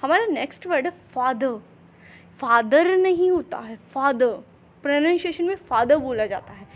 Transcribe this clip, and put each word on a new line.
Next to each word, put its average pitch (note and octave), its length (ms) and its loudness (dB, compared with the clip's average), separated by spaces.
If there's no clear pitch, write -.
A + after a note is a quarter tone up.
हमारा F4 240 2
नेक्स्ट C#4+ 400 -6
वर्ड D#4+ 180 -2
है F4 60 -2
फादर। B3+ 680 -4
फादर B3+ 580 4
नहीं F#4 340 2
होता - 280 -2
है, A3+ 180 -14
फादर, C4+ 500 0
प्रोनाउंसिएशन E4 640 0
में F#4 120 -2
फादर B3 400 2
बोला B3+ 300 -2
जाता G3 260 -10
है। G3 240 -20